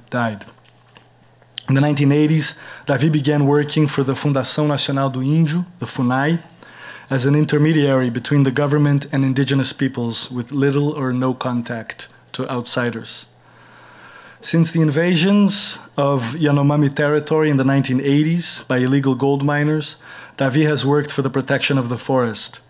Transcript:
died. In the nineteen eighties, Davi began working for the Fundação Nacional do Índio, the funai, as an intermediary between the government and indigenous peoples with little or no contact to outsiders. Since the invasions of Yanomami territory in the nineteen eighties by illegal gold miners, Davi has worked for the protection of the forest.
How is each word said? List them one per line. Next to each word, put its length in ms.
died. 360
In 60
the 80
nineteen 300
eighties, 440
Davi 260
began 360
working 400
for 160
the 100
Fundação 540
Nacional 420
do 120
Índio, 440
the 80
funai, 520
as 160
an 80
intermediary 760
between 320
the 80
government 600
and 140
indigenous 480
peoples 560
with 220
little 400
or 200
no 220
contact 720
to 180
outsiders. 720
Since 320
the 100
invasions 960
of 380
Yanomami 580
territory 560
in 80
the 60
nineteen 360
eighties 680
by 100
illegal 380
gold 280
miners, 540
Davi 300
has 180
worked 240
for 140
the 80
protection 480
of 100
the 80
forest. 640